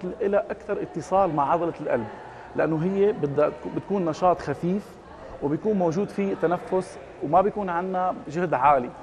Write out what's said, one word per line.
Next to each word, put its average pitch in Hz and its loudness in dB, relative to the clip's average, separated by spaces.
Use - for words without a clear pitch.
اللي 180 -2
لها 202 2
أكثر 208 -6
اتصال 180 0
مع 143 2
عضلة 165 0
القلب، 135 0
لأنه 156 2
هي 196 4
بدها 147 2
تكو-، - -8
بتكون 185 -2
نشاط 170 4
خفيف 175 -2
وبيكون 160 0
موجود 180 2
فيه 196 -2
تنفس 180 0
وما 165 4
بيكون 202 0
عنا 185 -2
جهد 160 -2
عالي. 131 6